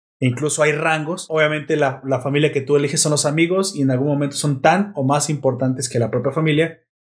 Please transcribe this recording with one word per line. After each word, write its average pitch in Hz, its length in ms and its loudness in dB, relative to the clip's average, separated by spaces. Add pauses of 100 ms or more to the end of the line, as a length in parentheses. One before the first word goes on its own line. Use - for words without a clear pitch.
(200)
incluso 143 420 0
hay 151 100 4
rangos. 156 560 -2
Obviamente 151 480 0
la, 135 280 0
la 131 160 -2
familia 147 320 2
que 143 80 -2
tú 143 160 2
eliges 143 240 0
son 156 100 0
los 151 160 0
amigos 170 480 0
y 147 80 -2
en 135 80 2
algún 131 180 0
momento 143 280 -2
son 143 260 -2
tan 190 320 4
o 143 100 -4
más 143 240 0
importantes 127 600 -2
que 123 100 -4
la 113 140 0
propia 123 200 -2
familia. 156 480 0 (240)